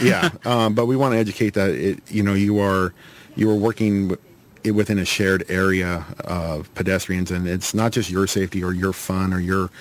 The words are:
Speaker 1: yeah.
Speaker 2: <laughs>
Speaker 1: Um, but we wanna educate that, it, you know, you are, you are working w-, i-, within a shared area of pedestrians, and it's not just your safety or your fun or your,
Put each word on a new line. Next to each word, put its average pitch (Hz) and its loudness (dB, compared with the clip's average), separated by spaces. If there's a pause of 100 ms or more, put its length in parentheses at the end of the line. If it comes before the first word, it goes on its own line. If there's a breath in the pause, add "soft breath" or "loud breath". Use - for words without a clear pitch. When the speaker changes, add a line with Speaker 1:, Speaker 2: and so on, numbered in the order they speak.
Speaker 1:
yeah. 123 2
Speaker 2:
<laughs> - -18
Speaker 1:
Um, 113 2
but 120 2
we 123 2
wanna 131 2
educate 107 0
that, 98 2
it, 85 -2 (120)
you 107 0
know, 101 2
you 101 2
are, 95 2 (420 loud breath)
you 107 2
are 107 4
working 104 0
w-, 90 -6 (440)
i-, 110 2
within 104 2
a 92 -2
shared 95 0
area 92 0 (200)
of 80 -6
pedestrians, 92 -2
and 90 -2
it's 90 -4
not 110 2
just 101 -2
your 92 0
safety 95 -2
or 90 -2
your 92 0
fun 95 -2
or 92 0
your, 92 -2 (120)